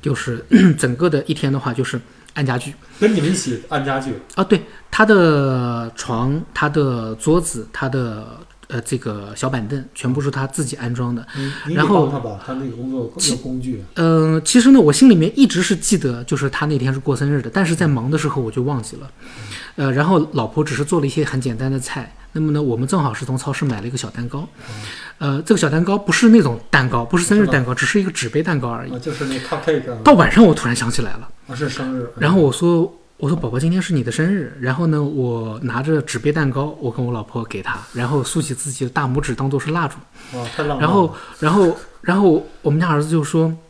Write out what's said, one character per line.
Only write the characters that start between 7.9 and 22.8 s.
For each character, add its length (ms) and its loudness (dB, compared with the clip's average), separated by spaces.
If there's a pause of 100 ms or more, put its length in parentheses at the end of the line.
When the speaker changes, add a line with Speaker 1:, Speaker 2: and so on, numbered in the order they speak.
Speaker 1:
呃， 120 -6
这 180 -6
个 380 -8
小 140 -4
板 180 -4
凳， 140 -6 (120)
全 160 -4
部 100 0
是 100 -2
他 160 -4
自 180 -6
己 120 -8
安 180 -6
装 200 -4
的。 120 -8 (100)
Speaker 2:
你， 160 -6 (160)
你 60 -4
得 120 2
帮 240 4
他 80 -4
吧， 120 -8
Speaker 1:
然 80 -12
后 80 -18
Speaker 2:
他 80 -8
那 100 -8
个 120 -10
工 140 -8
作 200 -6 (200)
有 60 -2
工 240 -8
具 200 -8
啊。 40 -14 (100)
Speaker 1:
其-， 60 -4
呃， 420 2
其 180 4
实 120 6
呢， 80 10
我 120 6
心 180 8
里 40 10
面 220 2
一 100 6
直 160 0
是 140 0
记 200 0
得， 280 -2
就 120 -4
是 120 -2
他 180 -4
那 120 0
天 140 0
是 60 -4
过 160 -2
生 160 -2
日 100 0
的， 100 -8
但 140 0
是 100 0
在 120 0
忙 240 0
的 60 0
时 120 -2
候 120 -4
我 100 -4
就 120 -4
忘 200 -2
记 140 -14
了。 140 -16 (120)
Speaker 2:
嗯。 340 -16 (200)
Speaker 1:
呃， 160 0
然 140 2
后 260 4
老 140 -2
婆 160 -2
只 120 -2
是 100 -2
做 160 0
了 60 0
一 40 -2
些 140 0
很 160 -4
简 160 -4
单 140 -4
的 80 -2
菜， 360 -10 (180)
那 80 -4
么 120 0
呢， 100 0
我 140 0
们 100 -2